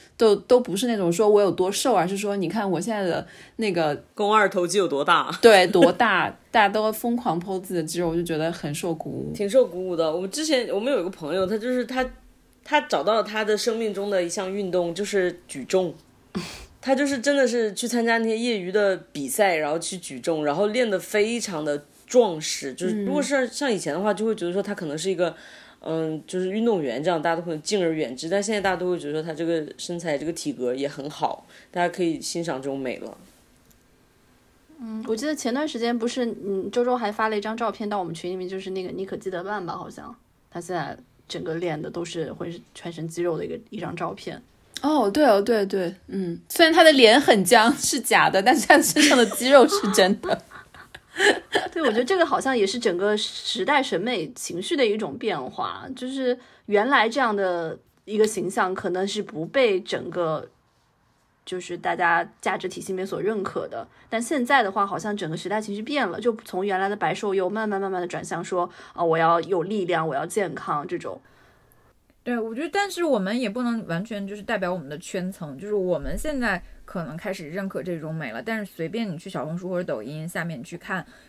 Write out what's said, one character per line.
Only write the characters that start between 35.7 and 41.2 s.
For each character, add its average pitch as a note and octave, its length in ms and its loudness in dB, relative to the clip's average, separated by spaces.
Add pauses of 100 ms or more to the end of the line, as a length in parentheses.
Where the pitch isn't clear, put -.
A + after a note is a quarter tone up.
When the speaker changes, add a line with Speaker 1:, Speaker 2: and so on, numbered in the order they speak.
Speaker 3:
间 A#3 180 0
不 A3+ 80 -2
是， A#3+ 180 -2 (200)
嗯， G3 260 -2
周 A#3+ 140 2
周 B3 120 2
还 A3+ 140 -2
发 A3 180 -2
了 G#3+ 80 -2
一 G#3 40 0
张 G#3+ 160 -6
照 A3+ 160 -2
片 G#3 160 -8
到 G#3 100 -2
我 F3+ 60 -2
们 E3 100 -6
群 F3 160 -8
里 F#3 60 -6
面， F#3 120 -8
就 F#3+ 120 -8
是 F#3+ 100 -10
那 F#3+ 140 -6
个 F3 60 -10
妮 F3+ 140 -8
可 F#3+ 120 -8
基 G#3 120 -10
德 F3 140 -6
曼 G3 220 -6
吧， E3 120 -8
好 E3+ 140 -12
像 - 240 -18 (380)
他 F3 80 -8
现 F3 160 -8
在 D3 200 -6 (300)